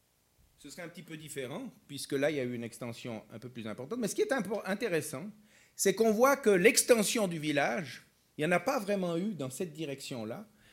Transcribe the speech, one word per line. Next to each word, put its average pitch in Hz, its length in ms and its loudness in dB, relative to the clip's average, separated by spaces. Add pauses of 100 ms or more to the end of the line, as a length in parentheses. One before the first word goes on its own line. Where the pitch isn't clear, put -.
(600)
ce 143 100 -20
serait 175 140 -14
un 165 60 -10
petit 170 120 -16
peu 160 160 -14
différent, 151 560 -8 (140)
puisque 143 260 -6
là, 139 160 4
il 151 80 0
y - 20 0
a 127 40 0
eu 123 100 -2
une 117 100 -6
extension 117 600 -8 (100)
un 113 60 -14
peu 123 100 -14
plus 117 160 -10
importante. 127 320 -8
Mais 220 100 0
ce - 60 -6
qui - 80 0
est 415 100 0
impor-, 208 360 -2
intéressant, 190 600 -2 (480)
c'est 190 200 2
qu'on 226 160 4
voit 262 260 6
que 220 140 4
l'extension 214 760 6
du 170 120 -4
village, 147 680 -2 (320)
il 143 40 -6
n'y 151 40 2
en 175 100 4
a 175 40 2
pas 269 200 0
vraiment 185 380 0
eu 202 160 -2
dans 135 160 -6
cette 165 240 -6
direction-là. 139 720 -8 (260)